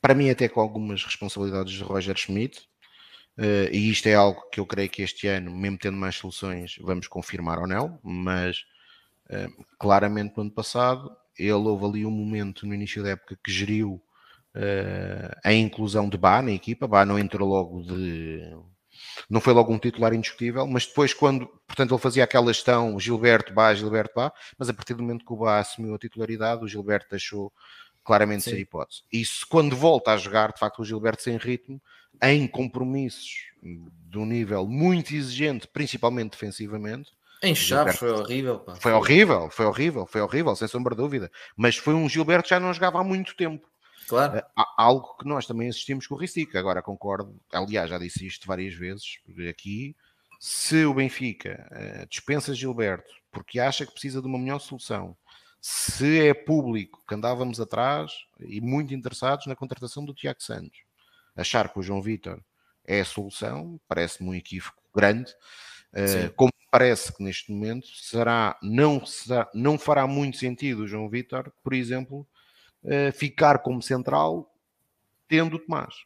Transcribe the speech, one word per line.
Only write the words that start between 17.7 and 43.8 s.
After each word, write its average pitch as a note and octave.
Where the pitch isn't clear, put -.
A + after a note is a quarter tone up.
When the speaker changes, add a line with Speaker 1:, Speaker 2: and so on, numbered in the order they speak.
Speaker 1:
de, E2+
não A2
foi B2+
logo A#2
um A2
titular A2+
indiscutível, A#2+
mas B2+
depois C#3+
quando, C#3
portanto, C3
ele A#2+
fazia B2+
aquela A#2+
gestão, A#2
Gilberto A2+
Bá, A2
Gilberto G#2+
Bá, C3
mas B2+
a A#2+
partir -
do A#2
momento A#2
que -
o A#2
Bá G#2+
assumiu G#2+
a G#2
titularidade, A2+
o A2
Gilberto G2+
deixou G2+
claramente G#2
Speaker 2:
Sim. A#2
Speaker 1:
ser G#2+
hipótese. -
E A2+
se -
quando D3+
volta C3
a G#2+
jogar, G#2+
de -
facto, G#2+
o A2+
Gilberto A2
sem A#2
ritmo, B2
em C#3
compromissos B2+
de E2+
um G#2+
nível G#2+
muito D#3
exigente, C3+
principalmente A#2+
defensivamente, G#2+
Speaker 2:
Em F3
Speaker 1:
o D3+
Speaker 2:
Chaves D3
Speaker 1:
Gilberto -
Speaker 2:
foi A#2+
horrível, A#2+
pá. F2+
Speaker 1:
Foi -
Speaker 2:
Foi. A#2
Speaker 1:
horrível, A#2
foi -
horrível, B2
foi -
horrível, C3
sem A2
sombra B2
de A2
dúvida. C3
Mas A2+
foi -
um D#3+
Gilberto D#3+
que -
já F3+
não F3+
jogava F3
há F#3
muito F#3+
tempo. D#3+